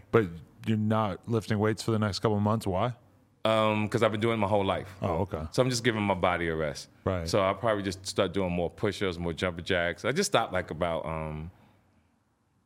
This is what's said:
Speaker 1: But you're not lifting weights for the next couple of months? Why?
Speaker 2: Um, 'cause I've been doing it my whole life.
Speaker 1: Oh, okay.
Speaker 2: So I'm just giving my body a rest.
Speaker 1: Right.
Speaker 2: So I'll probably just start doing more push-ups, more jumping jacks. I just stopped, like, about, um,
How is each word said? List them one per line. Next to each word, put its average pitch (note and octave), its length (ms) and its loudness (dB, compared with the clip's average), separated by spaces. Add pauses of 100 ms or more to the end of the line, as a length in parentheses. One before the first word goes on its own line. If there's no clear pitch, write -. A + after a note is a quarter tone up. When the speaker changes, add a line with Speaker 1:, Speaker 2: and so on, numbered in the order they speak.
(100)
Speaker 1:
But A2+ 160 4 (400)
you're A2 120 2
not G#2+ 500 0
lifting A2+ 320 0
weights G#2+ 220 2
for - 100 -2
the A2 80 2
next G#2+ 200 0
couple G#2+ 180 2
of G2+ 40 2
months? G#2+ 240 0
Why? G#2 280 0 (500)
Speaker 2:
Um, G#2+ 440 4
'cause G#2+ 140 2
I've A2 80 6
been G#2+ 100 -4
doing A2+ 140 2
it A2+ 40 -2
my G2+ 100 2
whole G2+ 160 4
life. F2+ 360 -2
Speaker 1:
Oh, F#2 180 0
okay. F2+ 240 -4 (100)
Speaker 2:
So C3+ 100 2
I'm B2+ 80 2
just A#2+ 140 -4
giving A2 180 2
my G2+ 120 2
body F2 340 0
a D#2+ 80 -2
rest. D#2 320 -4 (160)
Speaker 1:
Right. F2+ 240 -2
Speaker 2:
So G#2+ 120 2
I'll F#2+ 140 4
probably G#2 300 0
just F#2+ 200 -6
start F#2+ 280 0
doing F#2 180 -2
more F2 180 0
push-ups, F#2+ 500 -2
more E2+ 140 -2
jumping F2 320 -4
jacks. F2 400 0
I G#2+ 60 0
just F3+ 220 -2
stopped, A2+ 200 0
like, F#2 200 -2
about, E2 340 -2
um, D#2+ 460 -6 (1120)